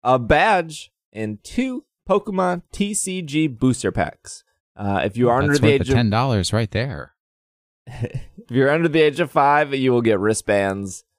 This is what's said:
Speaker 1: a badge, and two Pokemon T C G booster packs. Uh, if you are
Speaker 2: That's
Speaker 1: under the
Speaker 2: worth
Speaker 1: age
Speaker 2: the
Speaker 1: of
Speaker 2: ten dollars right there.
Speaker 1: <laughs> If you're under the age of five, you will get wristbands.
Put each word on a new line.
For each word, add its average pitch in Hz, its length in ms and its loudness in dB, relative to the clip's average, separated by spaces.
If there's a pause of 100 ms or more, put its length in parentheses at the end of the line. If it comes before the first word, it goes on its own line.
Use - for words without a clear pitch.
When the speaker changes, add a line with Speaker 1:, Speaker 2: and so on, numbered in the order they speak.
Speaker 1:
a 127 160 2
badge, 160 720 0 (220)
and 107 280 -8
two 254 440 -6 (240)
Pokemon 185 540 -2 (100)
T 202 200 -4
C 185 280 -6
G 156 260 0
booster 120 460 0
packs. - 500 -6 (320)
Uh, 98 300 -2
if 101 100 -4
you 120 140 2
are 120 100 2
Speaker 2:
That's 143 120 0
Speaker 1:
under 143 80 2
the - 80 4
Speaker 2:
worth 139 140 4
Speaker 1:
age 113 60 -2
Speaker 2:
the 131 60 0
Speaker 1:
of 127 40 2
Speaker 2:
ten 117 120 2
dollars 110 420 0
right 110 200 -2
there. 107 420 -6 (760)
Speaker 1:
<laughs> 117 140 -12 (440)
If - 60 -16
you're 135 200 2
under 165 180 2
the 160 120 2
age 151 200 2
of 151 100 -2
five, 147 420 2
you 131 200 2
will 120 80 4
get 110 180 2
wristbands. 98 880 -2 (120)